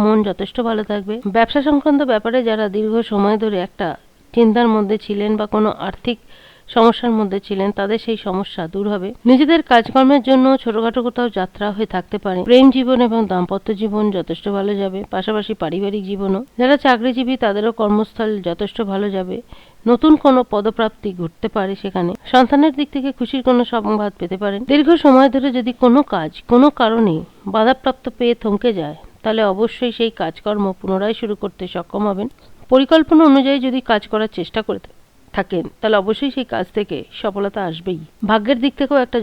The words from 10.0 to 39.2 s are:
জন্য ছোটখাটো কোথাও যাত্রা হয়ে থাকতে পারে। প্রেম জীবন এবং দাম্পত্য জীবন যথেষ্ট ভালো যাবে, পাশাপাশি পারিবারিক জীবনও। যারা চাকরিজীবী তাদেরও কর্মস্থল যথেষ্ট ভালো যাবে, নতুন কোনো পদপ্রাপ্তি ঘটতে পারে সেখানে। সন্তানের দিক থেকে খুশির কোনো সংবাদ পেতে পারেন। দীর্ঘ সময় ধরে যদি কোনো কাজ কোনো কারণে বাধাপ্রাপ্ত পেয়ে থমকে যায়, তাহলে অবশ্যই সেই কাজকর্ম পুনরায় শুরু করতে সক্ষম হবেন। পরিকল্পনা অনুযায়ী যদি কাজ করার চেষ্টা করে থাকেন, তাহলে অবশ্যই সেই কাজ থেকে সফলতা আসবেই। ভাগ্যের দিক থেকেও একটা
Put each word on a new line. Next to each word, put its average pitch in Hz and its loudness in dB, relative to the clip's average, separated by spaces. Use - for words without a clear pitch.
জন্য 262 6
ছোটখাটো 226 -2
কোথাও 240 -2
যাত্রা 190 -6
হয়ে 208 -4
থাকতে 185 -6
পারে। 185 -2
প্রেম 247 8
জীবন 254 2
এবং 226 0
দাম্পত্য 185 -2
জীবন 214 -2
যথেষ্ট 165 -8
ভালো 196 -2
যাবে, 190 -6
পাশাপাশি 208 -4
পারিবারিক 196 -4
জীবনও। 196 -2
যারা 254 4
চাকরিজীবী 254 0
তাদেরও 208 0
কর্মস্থল 214 0
যথেষ্ট 196 -6
ভালো 196 -2
যাবে, 185 -6
নতুন 247 4
কোনো 262 6
পদপ্রাপ্তি 214 -4
ঘটতে 170 -8
পারে 196 -2
সেখানে। 185 -4
সন্তানের 277 4
দিক 285 -4
থেকে 277 -4
খুশির 254 -4
কোনো 247 4
সংবাদ 214 -2
পেতে 185 -6
পারেন। 202 -4
দীর্ঘ 285 4
সময় 269 6
ধরে 269 0
যদি 247 -2
কোনো 247 6
কাজ 160 -4
কোনো 247 6
কারণে 220 2
বাধাপ্রাপ্ত 254 0
পেয়ে 240 0
থমকে 220 -2
যায়, 151 -8
তাহলে 220 0
অবশ্যই 226 -4
সেই 226 -2
কাজকর্ম 202 -4
পুনরায় 196 -2
শুরু 208 -6
করতে 190 -10
সক্ষম 196 -6
হবেন। 196 -4
পরিকল্পনা 311 4
অনুযায়ী 269 4
যদি 262 -2
কাজ 214 2
করার 214 -4
চেষ্টা 180 -6
করে 202 -6
থাকেন, 190 -4
তাহলে 214 2
অবশ্যই 220 -2
সেই 254 -6
কাজ 220 -4
থেকে 196 -6
সফলতা 202 -4
আসবেই। 170 -8
ভাগ্যের 220 2
দিক 277 0
থেকেও 285 0
একটা 247 -6